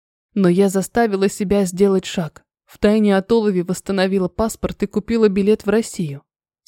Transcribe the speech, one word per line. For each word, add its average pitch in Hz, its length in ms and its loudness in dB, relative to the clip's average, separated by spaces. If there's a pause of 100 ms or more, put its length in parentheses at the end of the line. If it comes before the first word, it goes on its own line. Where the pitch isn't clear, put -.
(340)
Но 190 140 2
я 190 200 4
заставила 196 600 0
себя 202 360 -2
сделать 190 400 0
шаг. - 400 -8 (220)
Втайне 208 500 2
от 190 160 -2
Олови 208 300 2
восстановила 185 640 -2
паспорт - 540 -6
и 202 40 0
купила 220 420 0
билет 202 360 0
в 202 60 -2
Россию. 175 520 -4 (460)